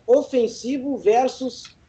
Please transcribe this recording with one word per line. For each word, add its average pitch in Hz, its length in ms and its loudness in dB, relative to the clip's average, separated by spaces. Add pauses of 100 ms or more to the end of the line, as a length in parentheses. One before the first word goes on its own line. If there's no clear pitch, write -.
ofensivo 262 920 0
versus 247 800 0 (120)